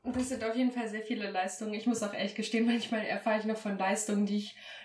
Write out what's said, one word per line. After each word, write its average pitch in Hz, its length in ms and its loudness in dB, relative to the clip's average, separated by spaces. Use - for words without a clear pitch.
das 254 240 0
sind 220 160 -4
auf 220 100 2
jeden 254 160 4
Fall 233 180 -2
sehr 214 140 -4
viele 208 280 -4
Leistungen. 196 440 -2
Ich 214 120 -2
muss 233 180 2
auch 202 100 -2
ehrlich 202 220 -2
gestehen, 226 300 2
manchmal 226 380 2
erfahre 214 360 2
ich 208 60 -2
noch 220 100 0
von 202 200 -2
Leistungen, 202 500 2
die 202 100 2
ich 208 200 -4